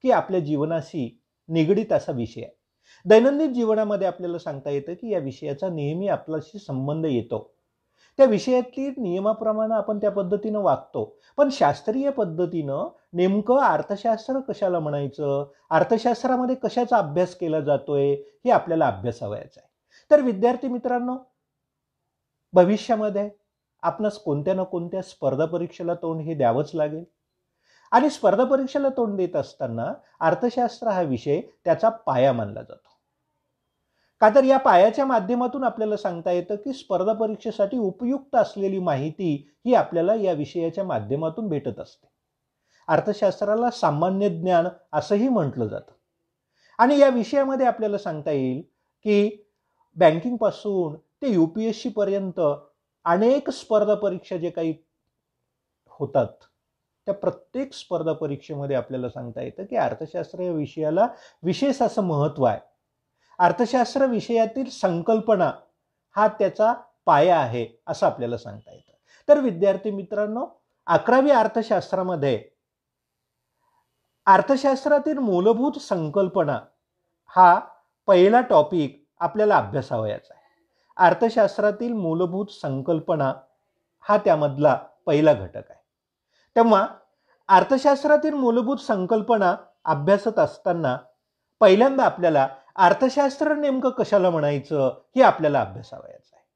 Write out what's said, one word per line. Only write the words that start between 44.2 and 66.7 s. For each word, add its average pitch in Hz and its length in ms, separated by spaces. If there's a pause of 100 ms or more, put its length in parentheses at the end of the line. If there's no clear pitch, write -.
ज्ञान 175 380 (260)
असंही 208 360
म्हटलं 139 380
जातं - 240 (880)
आणि 277 220
या 277 100
विषयामध्ये 269 560
आपल्याला 220 320
सांगता 160 340
येईल 131 300 (420)
की 208 420 (500)
बँकिंगपासून 180 1000 (260)
ते 285 60
यूपीएससी 214 600
पर्यंत 196 520 (640)
अनेक 226 440
स्पर्धा 214 460
परीक्षा 185 420
जे 170 120
काही 165 260 (1120)
होतात, 135 380 (760)
त्या 202 100
प्रत्येक - 580
स्पर्धा 160 400
परीक्षेमध्ये 143 600
आपल्याला 123 340
सांगता 123 320
येतं 131 220
की 220 120
अर्थशास्त्र 160 640
या 180 120
विषयाला 156 560 (360)
विशेष 262 380
असं 220 220
महत्त्व 147 400
आहे. 110 160 (800)
अर्थशास्त्र 247 640
विषयातील 226 640
संकल्पना 185 840 (640)
हा 208 120
त्याचा 214 460 (320)